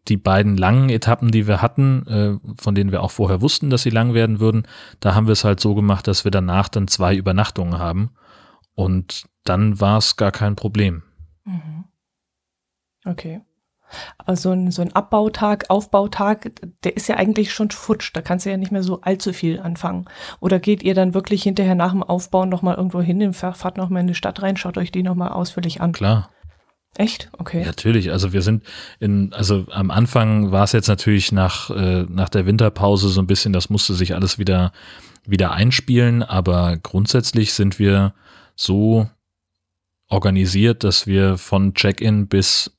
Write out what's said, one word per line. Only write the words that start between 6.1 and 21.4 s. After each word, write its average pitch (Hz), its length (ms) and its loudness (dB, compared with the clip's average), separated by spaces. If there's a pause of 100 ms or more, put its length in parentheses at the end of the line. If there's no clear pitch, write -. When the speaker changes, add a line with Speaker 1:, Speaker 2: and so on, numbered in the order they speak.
Speaker 1:
wir 101 80 0
danach 92 380 0
dann 98 180 -2
zwei 95 280 2
Übernachtungen 95 640 0
haben. 87 380 -4 (580)
Und 92 540 -2 (160)
dann 101 360 2
war 104 200 4
es - 180 0
gar 101 140 2
kein 104 240 -2
Problem. 101 480 -2 (420)
Speaker 2:
Mhm. 160 400 -10 (1200)
Okay. 175 360 -10 (760)
Aber 185 200 -2
so 185 140 -2
ein, 185 200 0
so 175 100 -6
ein 170 140 -4
Abbautag, 208 760 -2
Aufbautag, 202 800 0 (360)
der 180 100 -2
ist - 140 -4
ja 208 80 -2
eigentlich 208 360 0
schon 214 180 -4
futsch. - 420 -6
Da 160 80 -6
kannst 180 240 -4
du 196 40 -4
ja 196 60 -4
nicht 190 160 -6
mehr 196 120 -2
so 185 180 -4
allzu 185 320 -4
viel 165 260 -4
anfangen. 180 460 -8 (340)
Oder 185 220 0
geht 208 200 0
ihr 190 140 0
dann 185 180 2
wirklich 202 300 -2